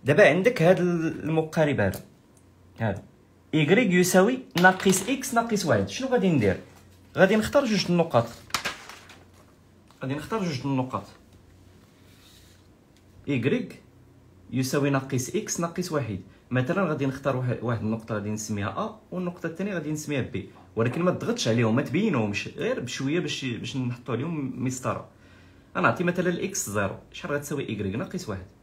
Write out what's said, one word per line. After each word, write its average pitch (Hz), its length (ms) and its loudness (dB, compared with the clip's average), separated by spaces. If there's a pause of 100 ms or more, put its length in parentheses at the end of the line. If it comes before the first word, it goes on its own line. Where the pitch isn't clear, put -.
دابا 196 260 8
عندك 185 320 2
هاد 180 180 6
ال-، 170 440 -2
المقارب 156 560 2
هذا، 95 240 0 (760)
هذا 104 240 -2 (500)
إيكغيك 160 380 4
يساوي 185 480 4 (220)
ناقص 185 480 4
إكس - 240 -2
ناقص 226 320 0
واحد. 104 240 2
شنو 262 180 -6
غادي 196 220 2
ندير؟ 104 280 4 (600)
غادي 185 180 6
نختار 269 300 2
جوج 214 200 0
د - 40 -8
النقاط، 165 380 2 (1700)
غادي 135 120 -4
نختار 185 300 -4
جوج 147 180 -4
د 139 40 -8
النقاط. 127 380 -2 (2250)
إيكغيك 143 540 -2 (680)
يساوي 135 380 0
ناقص 135 460 -2
إكس - 240 -4
ناقص 170 320 -4
واحد. 110 280 -4 (320)
مثلا 151 380 0
غادي 135 160 -2
نختار 135 300 -2
واحد، 127 260 -2
واحد 110 200 -2
النقطة 110 340 -4
غادي 101 140 -4
نسميها 107 400 -4 (160)
أ، - 140 -12 (120)
والنقطة 175 360 -6
الثانية 190 260 -6
غادي 151 180 -4
نسميها 147 300 -4
بي. - 280 -8 (260)
ولكن 123 260 0
ما 180 100 4
تضغطش - 360 -2
عليهم، 117 280 4
ما 135 60 2
تبينهمش، 131 680 0
غير 233 320 -4
بشوية 143 400 -2
باش، 147 260 -6
باش 113 320 -6
نحطوا 123 380 -4
عليهم 143 500 -4
مسطرة. 120 440 -4 (680)
غنعطي - 260 2
مثلا 175 260 0
الإكس - 400 -4
زيرو، 101 260 -2 (160)
شحال - 200 -10
غتساوي - 380 -4
إيكغيك 98 260 -4
ناقص 170 340 -6
واحد؟ 92 160 -8 (180)